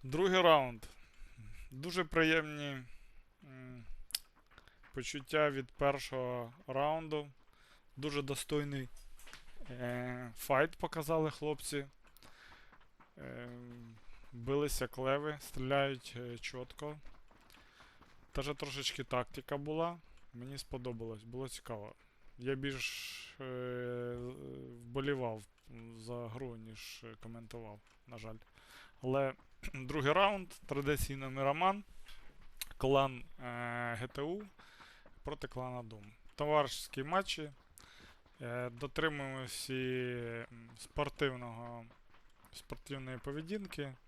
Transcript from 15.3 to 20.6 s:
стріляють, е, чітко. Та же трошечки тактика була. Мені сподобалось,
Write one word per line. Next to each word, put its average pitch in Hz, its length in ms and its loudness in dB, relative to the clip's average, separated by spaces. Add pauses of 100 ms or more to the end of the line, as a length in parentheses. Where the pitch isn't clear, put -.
стріляють, 135 760 2
е, 120 200 -6
чітко. 147 600 -8 (1300)
Та - 100 -2
же 139 140 -2
трошечки 139 480 -4
тактика 127 540 -2
була. 160 400 0 (360)
Мені 127 240 -10
сподобалось, 117 680 -6